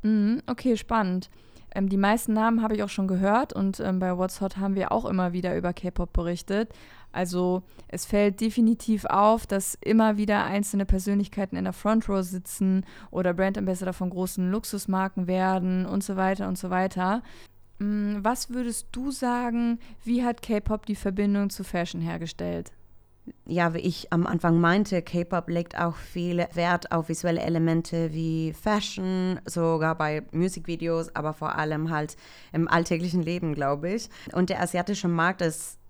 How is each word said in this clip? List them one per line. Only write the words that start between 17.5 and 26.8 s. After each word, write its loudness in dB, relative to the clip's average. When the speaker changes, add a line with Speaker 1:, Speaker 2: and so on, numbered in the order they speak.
Speaker 1:
Mm, 0
was 0
würdest -4
du -4
sagen, 0
wie 2
hat 0
K-Pop -2
die -2
Verbindung 0
zu -10
Fashion -4
hergestellt? -6
Speaker 2:
Ja, 2
wie -2
ich -2
am 2
Anfang 4
meinte, 4
K-Pop -4
legt -4
auch 0
viel -2
Wert 0